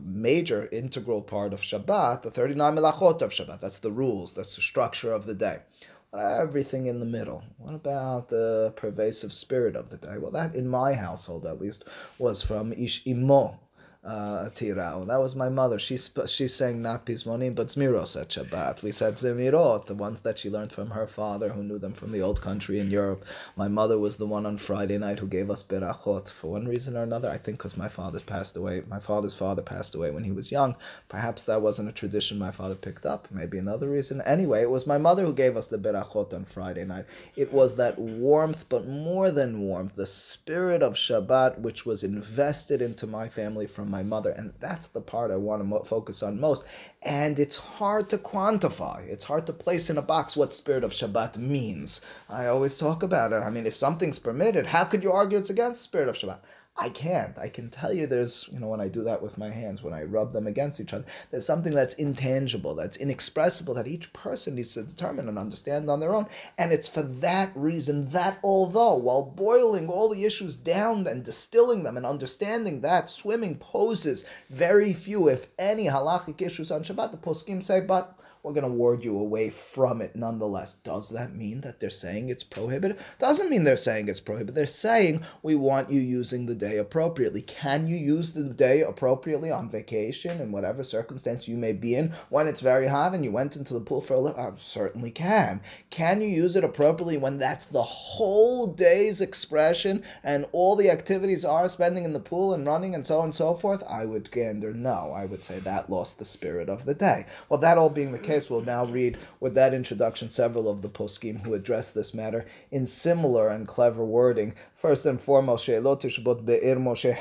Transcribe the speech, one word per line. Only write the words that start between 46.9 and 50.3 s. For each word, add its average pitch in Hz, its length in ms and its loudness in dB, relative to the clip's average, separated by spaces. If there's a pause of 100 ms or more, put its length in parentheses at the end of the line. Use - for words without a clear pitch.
And 147 360 0
it's 143 180 0
hard 208 540 -2
to 208 80 0
quantify. 190 920 -2
It's - 160 -8
hard 160 220 -2
to 160 60 -6
place 175 380 -2
in 151 80 0
a 135 40 -2
box 160 340 0